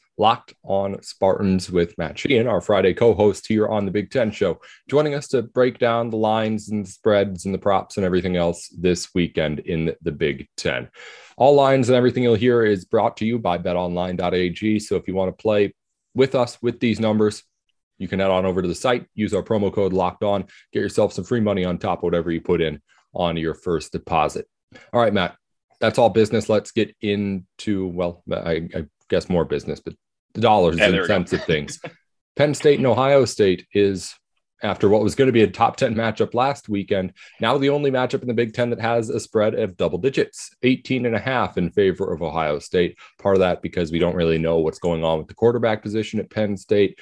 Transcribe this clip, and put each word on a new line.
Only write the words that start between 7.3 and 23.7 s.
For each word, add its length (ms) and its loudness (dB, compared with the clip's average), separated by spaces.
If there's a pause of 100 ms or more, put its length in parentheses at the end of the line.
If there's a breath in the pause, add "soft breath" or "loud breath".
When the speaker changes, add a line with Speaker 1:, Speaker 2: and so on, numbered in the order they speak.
Speaker 1:
and 80 -2
the 60 -4
props 380 -2
and 100 0
everything 280 0
else 340 -2
this 440 -2
weekend 460 -2
in 420 -4
the 100 -4
Big 360 -4 (100)
Ten. 320 -6 (480 loud breath)
All 160 6
lines 340 4
and 80 4
everything 280 2
you'll 100 4
hear 320 4
is 180 2
brought 340 0
to 100 -4
you 100 -2
by 220 -2
bet 160 -2
online 400 -2
dot 180 -2
A 160 0
G. 300 -2
So 160 -4
if 120 -4
you 60 -4
want 160 -2
to 100 -10
play 360 0 (400)
with 180 2
us 300 -2
with 160 -2
these 200 0
numbers, 440 0 (560)
you 80 -8
can 120 -4
head 120 2
on 140 2
over 160 0
to 60 -4
the 80 -4
site, 380 -2
use 220 -2
our 80 -2
promo 280 -2
code 220 -2
Locked 300 -2
On, 220 -2 (280 soft breath)
get 80 -2
yourself 320 0
some 100 -8
free 160 -2
money 240 0
on 140 -2
top 220 -4
of 40 -6
whatever 280 -2
you 100 -4
put 180 0
in 220 -4 (320)
on 240 -2
your 160 -4
first 380 -6